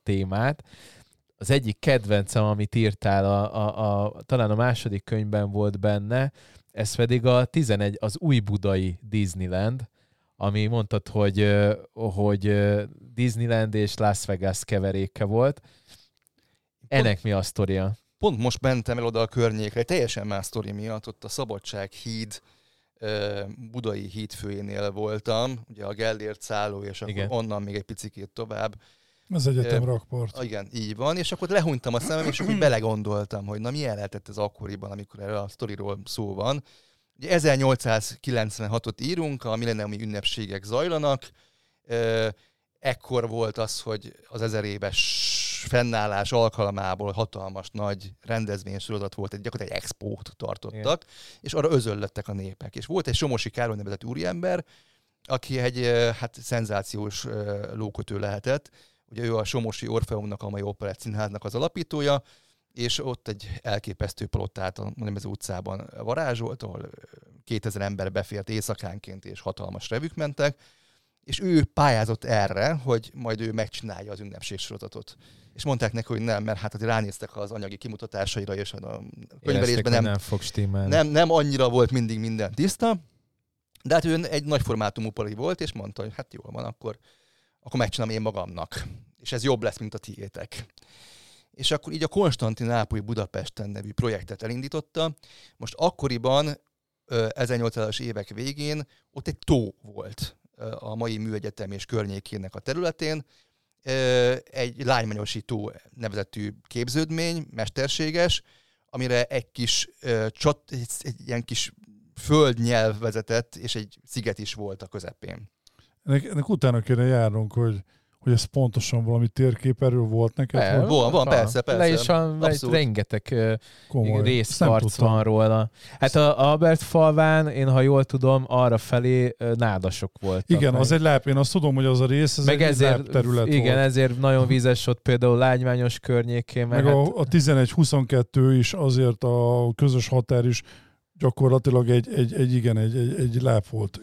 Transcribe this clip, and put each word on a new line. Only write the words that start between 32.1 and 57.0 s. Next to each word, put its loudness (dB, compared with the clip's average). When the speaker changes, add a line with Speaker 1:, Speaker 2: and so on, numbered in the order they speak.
Speaker 2:
és -4
akkor 0
belegondoltam, 0
hogy -8
na -6
milyen -4
lehetett -10
ez -14
akkoriban, -6
amikor -14
erről -6
a -6
sztoriról -8
szó -8
van. -4
Ugye -12
ezernyolcszázkilencvenhatot 0
írunk, -4
a -2
milleniumi -4
ünnepségek -6
zajlanak. -2
Ö, 0
ekkor -2
volt -4
az, -6
hogy -10
az -10
ezer -2
éves -4
fennállás 0
alkalmából 0
hatalmas -6
nagy -8
rendezvénysorozat -6
volt, -8
egy, -12
gyakorlatilag -8
egy -16
expót -10
tartottak, -6
Speaker 1:
Igen. -20
Speaker 2:
és -10
arra 2
özöllöttek -2
a -8
népek. -10
És -12
volt -4
egy -2
Somosi -2
Károly -4
nevezett -10
úriember, -4
aki -4
egy, -2
ö, 4
hát, -10
szenzációs, -4